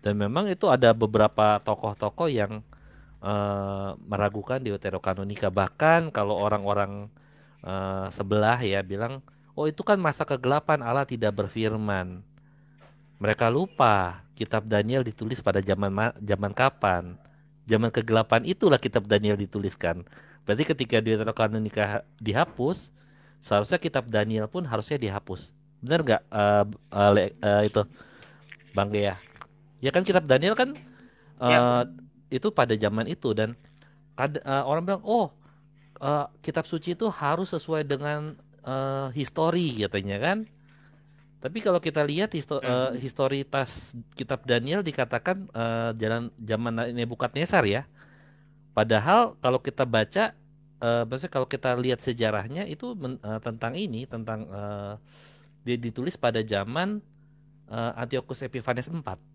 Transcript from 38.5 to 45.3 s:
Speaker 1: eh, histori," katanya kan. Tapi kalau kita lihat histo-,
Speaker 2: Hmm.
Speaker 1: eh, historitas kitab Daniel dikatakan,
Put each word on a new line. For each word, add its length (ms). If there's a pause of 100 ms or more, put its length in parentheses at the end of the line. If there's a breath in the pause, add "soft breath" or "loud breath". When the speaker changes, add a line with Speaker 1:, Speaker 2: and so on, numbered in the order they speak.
Speaker 1:
eh, 500
histori," 680
katanya 380
kan. 160 (1040 soft breath)
Tapi 160
kalau 240
kita 240
lihat 320
histo-, 240
Speaker 2:
Hmm. 100
Speaker 1:
eh, 300
historitas 960 (160)
kitab 320
Daniel 400
dikatakan, 640